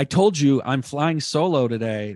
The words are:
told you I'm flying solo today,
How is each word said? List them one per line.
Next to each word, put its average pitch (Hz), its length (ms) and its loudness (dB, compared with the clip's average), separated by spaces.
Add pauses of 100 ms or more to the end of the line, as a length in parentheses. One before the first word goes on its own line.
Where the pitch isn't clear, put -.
told 185 300 2
you 139 240 4
I'm 131 180 -2
flying 156 380 -2
solo 151 480 0
today, 107 480 -4